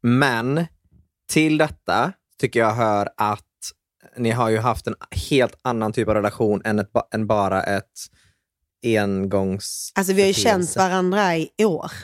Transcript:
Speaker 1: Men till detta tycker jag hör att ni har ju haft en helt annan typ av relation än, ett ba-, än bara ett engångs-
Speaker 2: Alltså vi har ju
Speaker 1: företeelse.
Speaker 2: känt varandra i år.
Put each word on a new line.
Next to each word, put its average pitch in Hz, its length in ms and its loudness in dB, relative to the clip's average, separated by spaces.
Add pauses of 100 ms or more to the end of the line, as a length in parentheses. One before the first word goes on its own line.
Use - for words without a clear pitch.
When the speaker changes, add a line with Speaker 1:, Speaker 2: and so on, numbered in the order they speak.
Speaker 1:
Men 127 640 2 (640)
till 156 280 2
detta 147 560 0 (260)
tycker 120 200 -2
jag 113 120 4
hör 107 460 0
att 104 260 -2 (760)
ni 117 140 0
har 117 180 0
ju 110 80 2
haft 113 300 -2
en 113 80 -6 (340)
helt 127 320 2
annan 113 320 -2
typ 110 140 -2
av 110 80 0
relation 104 500 0
än, 107 140 0
ett 101 140 -6
ba-, - 200 0
än 107 140 -2
bara 98 360 0
ett - 360 -4 (880)
engångs- 98 1080 -2
Speaker 2:
Alltså 190 180 0
vi 196 80 4
har 196 60 4
ju 196 60 2
Speaker 1:
företeelse. 190 400 0
Speaker 2:
känt - 20 -8 (140)
varandra 185 480 0
i 160 120 -4 (160)
år. - 260 -2 (120)